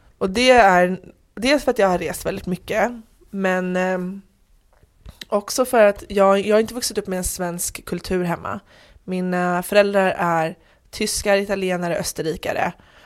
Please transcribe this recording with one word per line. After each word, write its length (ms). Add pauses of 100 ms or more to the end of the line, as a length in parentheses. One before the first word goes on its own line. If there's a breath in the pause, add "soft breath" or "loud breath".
(180)
Och 120
det 220
är 480 (360)
dels 280
för 80
att 80
jag 80
har 100
rest 280
väldigt 200
mycket, 460 (380)
men, 460
ehm, 460 (1080)
också 360
för 180
att 260
jag, 300
jag 160
har 60
inte 120
vuxit 240
upp 100
med 100
en 60
svensk 600
kultur 380
hemma. 360 (440 soft breath)
Mina 600
föräldrar 540
är 380 (360 soft breath)
tyskar, 460
italienare, 600
österrikare. 760 (320 soft breath)